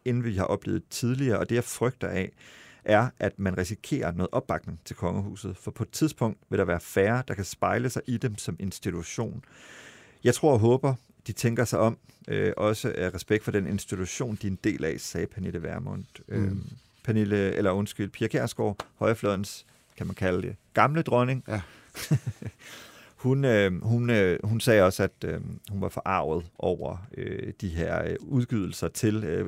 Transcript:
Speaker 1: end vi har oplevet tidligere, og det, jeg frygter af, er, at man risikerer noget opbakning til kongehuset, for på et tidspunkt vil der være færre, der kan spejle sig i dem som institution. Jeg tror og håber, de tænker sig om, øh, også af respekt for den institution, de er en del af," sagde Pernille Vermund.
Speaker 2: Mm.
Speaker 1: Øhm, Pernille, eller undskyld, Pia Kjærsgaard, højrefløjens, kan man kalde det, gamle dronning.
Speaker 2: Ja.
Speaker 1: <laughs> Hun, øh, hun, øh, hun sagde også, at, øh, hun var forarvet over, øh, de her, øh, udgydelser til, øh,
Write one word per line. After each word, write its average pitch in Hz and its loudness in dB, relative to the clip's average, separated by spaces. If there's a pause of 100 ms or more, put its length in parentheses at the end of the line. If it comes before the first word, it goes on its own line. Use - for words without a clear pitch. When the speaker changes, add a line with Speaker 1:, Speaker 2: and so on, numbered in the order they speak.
Speaker 1:
end 123 0
vi 113 -2
har 95 2
oplevet 98 -2
tidligere, 127 0
og 85 -2
det, 113 0
jeg 120 2
frygter - -2
af, 92 -2 (520)
er, 110 6 (100)
at - -2
man 92 0
risikerer 95 -2
noget 90 -2
opbakning - -4
til - -14
kongehuset, 95 -4
for - -12
på - -8
et - -6
tidspunkt 131 -2 (120)
vil 104 2
der 98 4
være 85 0
færre, 110 2
der 98 -6
kan 95 -4
spejle 110 0
sig - -6
i 123 -2
dem 107 -4
som 85 -8
institution. 95 -8 (800)
Jeg 160 6
tror 156 4
og 120 6
håber, 127 4 (320)
de 107 -6
tænker 120 0
sig 101 0
om, 110 4 (300)
øh, 98 0
også 107 0
af 90 -2
respekt 107 0
for - -4
den 98 0
institution, 98 -4
de 104 -4
er 98 -2
en 92 -4
del 78 0
af," 80 -2
sagde - -4
Pernille 87 -6
Vermund. 92 -8 (240)
Speaker 2:
Mm. 98 -6
Speaker 1:
Øhm, 98 -2 (420)
Pernille, 104 2 (180)
eller 101 2
undskyld, 101 -2
Pia - -2
Kjærsgaard, 113 -2 (100)
højrefløjens, 104 0 (300)
kan - -8
man 90 -6
kalde 92 0
det, 95 -6 (180)
gamle 143 4
dronning. 123 2
Speaker 2:
Ja. 107 -4 (500)
Speaker 1:
<laughs> 139 4 (960)
Hun, 135 2
øh, 101 4
hun, 120 2
øh, 98 6
hun 110 0
sagde 107 8
også, 95 4
at, - -2
øh, 85 -4 (300)
hun 101 -4
var 95 -2
forarvet 85 -2 (140)
over, 90 -2 (200)
øh, 104 -6
de 101 -4
her, 82 -2
øh, 85 -4
udgydelser 117 -2
til, 107 0
øh, 90 -2